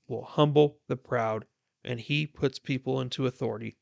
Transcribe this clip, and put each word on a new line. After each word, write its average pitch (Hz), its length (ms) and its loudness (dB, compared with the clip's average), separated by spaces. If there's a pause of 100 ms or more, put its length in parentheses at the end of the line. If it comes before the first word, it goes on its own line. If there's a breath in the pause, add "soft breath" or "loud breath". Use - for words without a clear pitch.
will 120 160 -6
humble 147 540 4 (100)
the 135 100 -4
proud, 110 480 -2 (380)
and 120 160 -6
he 147 260 -2
puts - 340 -4
people 131 420 -2
into 127 260 -2
authority 113 540 -6